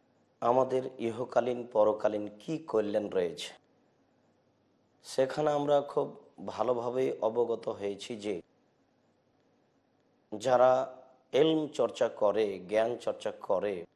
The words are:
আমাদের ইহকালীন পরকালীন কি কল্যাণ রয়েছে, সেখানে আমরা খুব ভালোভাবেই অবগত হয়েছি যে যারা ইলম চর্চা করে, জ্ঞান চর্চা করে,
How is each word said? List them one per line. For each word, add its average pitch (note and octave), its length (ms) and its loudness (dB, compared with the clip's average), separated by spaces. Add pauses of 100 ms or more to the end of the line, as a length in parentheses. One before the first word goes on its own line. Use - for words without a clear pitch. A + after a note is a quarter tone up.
(400)
আমাদের B2+ 500 2 (100)
ইহকালীন A#2+ 720 -2
পরকালীন G#2+ 580 2 (100)
কি D#3+ 180 -6
কল্যাণ G#2 520 -2
রয়েছে, F2 440 -4 (1500)
সেখানে D3 480 0
আমরা C#3+ 300 2
খুব C#3 340 -4 (300)
ভালোভাবেই B2 760 -2
অবগত A#2 460 0
হয়েছি G2+ 480 -6
যে G2+ 260 -6 (2000)
যারা B2+ 600 4 (360)
ইলম D#3 340 4
চর্চা A#2 420 0
করে, G2+ 500 0
জ্ঞান G#2+ 380 0
চর্চা - 340 -6
করে, F#2 540 -4 (100)